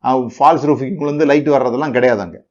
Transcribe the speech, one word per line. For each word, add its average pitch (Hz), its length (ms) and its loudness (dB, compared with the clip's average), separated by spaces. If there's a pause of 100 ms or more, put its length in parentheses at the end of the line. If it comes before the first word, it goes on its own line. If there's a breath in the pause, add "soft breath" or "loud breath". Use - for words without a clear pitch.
ஆ, 131 140 0
ஃபால்ஸ் 131 480 0
ரூஃபிங்குள்ள 143 360 -2
இருந்து 147 240 0
லைட் 143 240 2
வர்றதெல்லாம் 131 420 0
கிடையாது 120 300 0
அங்க. 87 300 -14